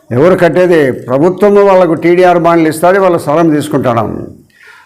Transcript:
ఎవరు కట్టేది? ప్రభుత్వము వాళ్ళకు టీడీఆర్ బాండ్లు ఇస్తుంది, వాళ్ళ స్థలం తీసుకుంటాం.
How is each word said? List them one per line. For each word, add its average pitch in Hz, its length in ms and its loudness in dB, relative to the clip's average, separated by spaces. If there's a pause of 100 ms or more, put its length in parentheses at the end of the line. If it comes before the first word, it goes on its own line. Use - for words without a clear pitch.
(120)
ఎవరు 156 240 2
కట్టేది? 170 560 0
ప్రభుత్వము 180 680 0
వాళ్ళకు 185 320 2
టీడీఆర్ 175 460 2
బాండ్లు 170 300 0
ఇస్తుంది, 175 300 0
వాళ్ళ 180 180 0
స్థలం 160 320 -2
తీసుకుంటాం. 123 800 -4 (580)